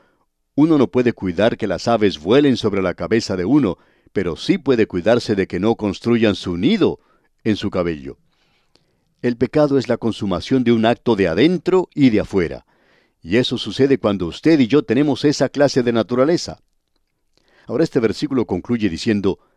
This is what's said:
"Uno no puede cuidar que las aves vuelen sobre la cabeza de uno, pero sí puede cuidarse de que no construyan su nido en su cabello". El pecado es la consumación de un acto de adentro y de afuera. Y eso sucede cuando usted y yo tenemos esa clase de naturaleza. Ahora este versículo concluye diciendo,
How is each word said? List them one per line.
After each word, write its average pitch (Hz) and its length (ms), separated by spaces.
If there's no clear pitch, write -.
"Uno 156 240
no 120 140
puede 123 220
cuidar 98 440
que - 80
las 90 220
aves 104 320
vuelen 123 380
sobre 98 260
la 87 100
cabeza 101 420
de 90 100
uno, 120 320
pero 87 240
sí - 240
puede 120 260
cuidarse 107 480
de 95 140
que 90 120
no 110 160
construyan 107 600
su 87 220
nido 139 420
en 107 120
su 98 160
cabello". 82 480
El 123 160
pecado 143 400
es 123 100
la 117 80
consumación 110 680
de 120 80
un 110 100
acto 117 320
de 95 140
adentro 170 680
y 139 140
de 107 100
afuera. 80 460
Y 85 160
eso 135 200
sucede 127 400
cuando 98 300
usted 151 320
y 120 80
yo 135 160
tenemos 135 400
esa 143 240
clase 135 340
de 120 120
naturaleza. 120 640
Ahora 131 200
este 135 160
versículo 110 440
concluye 107 440
diciendo, 95 500